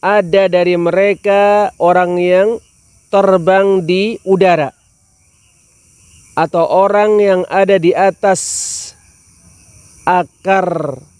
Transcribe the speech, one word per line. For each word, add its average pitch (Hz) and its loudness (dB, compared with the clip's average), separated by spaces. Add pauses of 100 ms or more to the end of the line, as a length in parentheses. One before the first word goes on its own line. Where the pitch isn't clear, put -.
ada 190 0
dari 180 0
mereka 196 0
orang 175 0
yang 185 0 (560)
terbang 190 2
di 190 -2
udara, 180 0 (1600)
atau 165 -2
orang 208 2
yang 190 0
ada 196 0
di 170 2
atas 190 0 (1600)
akar 175 -4 (220)